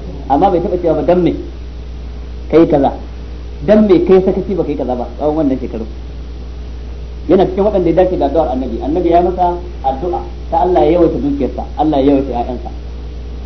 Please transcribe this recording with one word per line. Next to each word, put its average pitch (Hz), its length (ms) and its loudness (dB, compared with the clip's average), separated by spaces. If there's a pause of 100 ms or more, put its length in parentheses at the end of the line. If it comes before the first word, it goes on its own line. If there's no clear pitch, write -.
(280)
amma 175 220 4
bai 170 100 2
taba 180 160 -2
cewa 160 180 2
ba, 151 80 -2
"Dan 175 200 4
me 156 100 4 (1160)
kai 160 180 6
kaza, 139 260 2 (720)
dan 214 220 6
me 180 180 6
kai 185 160 6
sakaci 190 340 0
ba 160 100 0
kai 147 120 -2
kaza 123 180 -2
ba," 117 120 -4 (100)
tsawon 151 200 0
wannan 135 220 2
shekaru. 113 260 -6 (1400)
Yana 180 200 4
cikin 196 180 -2
waɗanda 196 260 2
ya 160 40 2 (100)
dace 175 120 0
da 143 100 0
addu'ar 143 280 0
Annabi. 120 300 -4
Annabi 170 260 0
ya 170 100 6
masa 180 360 0 (260)
addu'a 165 380 -2 (300)
ta 165 120 2
Allah 175 220 4
ya 151 100 4
yawaita 160 240 4
dukiyarsa, 135 460 -2 (120)
Allah 151 220 2
ya 139 140 4
yawaita 131 180 2
ƴaƴansa. 120 400 -4 (760)